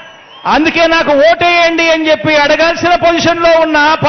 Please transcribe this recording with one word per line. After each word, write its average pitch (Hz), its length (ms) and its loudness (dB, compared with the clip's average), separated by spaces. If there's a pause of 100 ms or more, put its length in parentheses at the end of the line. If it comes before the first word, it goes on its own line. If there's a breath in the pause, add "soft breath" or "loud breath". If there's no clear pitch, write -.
(460)
అందుకే 311 420 0
నాకు 330 240 0
ఓటేయండి" 339 800 2
అని 320 180 -2
చెప్పి 311 280 0
అడగాల్సిన 320 580 0
పొజిషన్లో 339 640 0
ఉన్న 311 380 0 (120)